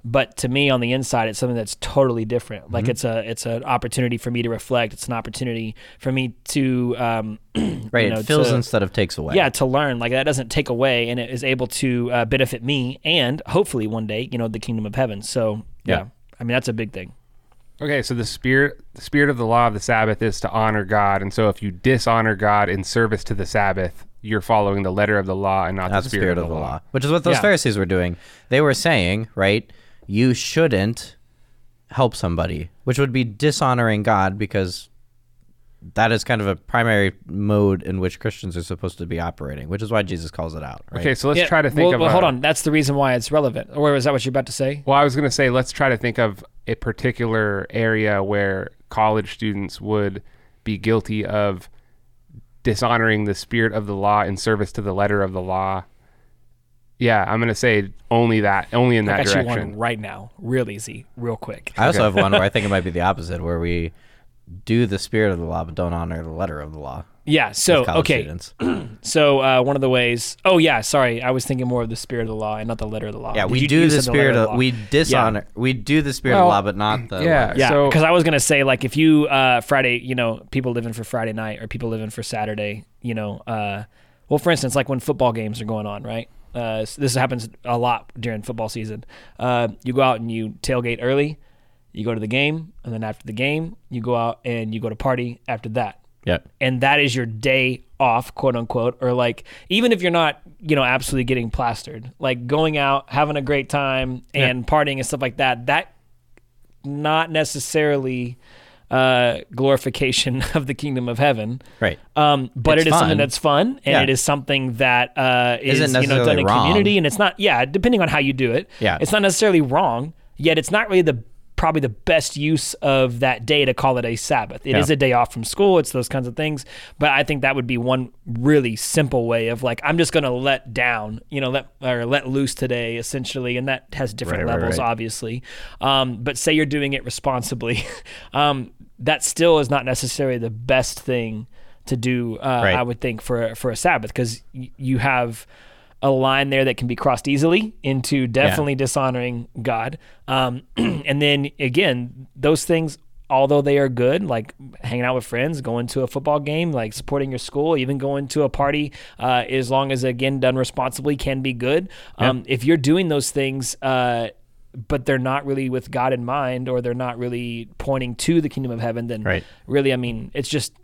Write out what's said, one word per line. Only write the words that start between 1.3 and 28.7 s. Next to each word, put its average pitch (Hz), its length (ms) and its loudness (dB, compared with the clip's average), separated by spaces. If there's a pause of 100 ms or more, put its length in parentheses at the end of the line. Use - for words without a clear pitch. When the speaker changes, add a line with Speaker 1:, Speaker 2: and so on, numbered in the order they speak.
Speaker 1:
something 123 160 0
that's 110 260 -6
totally 120 440 2
different. 110 460 -6
Like, 113 140 0
Speaker 2:
Mm-hmm. 123 60 2
Speaker 1:
it's - 120 -4
a, 113 260 -2
it's - 180 -8
an 117 160 -4
opportunity 123 540 -2
for 123 140 -6
me 120 120 -2
to 117 60 -2
reflect. 117 440 -2
It's - 140 -12
an 123 60 -6
opportunity 113 640 -6 (240)
for 131 120 -2
me 131 240 -2 (140)
to, 123 500 0
um, 113 480 -4
<clears throat> - 80 -18 (360)
Speaker 2:
Right, 120 140 4
Speaker 1:
you 101 60 2
know, 110 80 -2
Speaker 2:
it 107 80 -6
fills 151 220 4
Speaker 1:
to 120 60 4
Speaker 2:
instead 120 280 0
of 92 100 -4
takes 98 240 -2
away. - 180 -4
Speaker 1:
Yeah, 160 140 4
to 135 160 -2
learn. 131 340 0
Like, 117 120 -2
that 131 120 0
doesn't 135 260 -2
take 156 200 -2
away, 120 400 2
and 120 100 -2
it 120 120 -6
is 123 120 -6
able 131 240 0
to, 123 440 -2
uh, 120 140 2
benefit 123 380 0
me 131 400 -2
and 156 440 0
hopefully 131 400 0
one 110 200 -4
day, 110 240 -6
you 127 60 -4
know, 117 100 -2
the 110 120 -6
kingdom 110 260 -4
of 104 100 -8
heaven. 110 280 -2
So, 110 400 -2 (220)
Speaker 2:
Yeah. 87 120 2
Speaker 1:
yeah. 95 80 -4 (340)
I 123 40 -8
mean, 117 100 -2
that's 131 140 0
a 117 60 -2
big 110 180 -6
thing. - 220 -14 (680)
Speaker 3:
Okay, 143 220 0
so 131 100 -4
the 117 120 -2
spirit, 135 540 2 (140)
the - 80 -18
spirit 143 300 2
of 123 60 -2
the 117 80 0
law 117 220 4
of 110 60 2
the 101 80 -4
Sabbath 110 400 2
is 110 200 -2
to - 100 -4
honor 110 340 0
God. 101 380 2
And 98 100 -6
so 110 160 2
if - 140 -4
you 101 80 -4
dishonor 113 640 2
God 104 340 4
in 98 160 -2
service 110 400 0
to - 80 -4
the 104 120 -2
Sabbath, 95 600 -2 (160)
you're 107 180 -2
following 101 440 2
the 92 100 -2
letter 104 240 2
of 95 80 0
the 95 100 -2
law 95 300 0
and 95 100 -4
not 92 160 -2
Speaker 2:
Not 95 120 0
Speaker 3:
the - 60 -8
spirit 95 280 0
of 85 100 -2
the 80 60 -4
law. 76 260 -6 (120)
Speaker 2:
Which 123 120 -2
is 143 80 0
what 170 140 2
those 170 120 4
Speaker 1:
Yeah. 110 40 2
Speaker 2:
Pharisees 156 360 2
were 95 80 0
doing. 90 300 0 (320)
They 131 140 4
were 143 120 4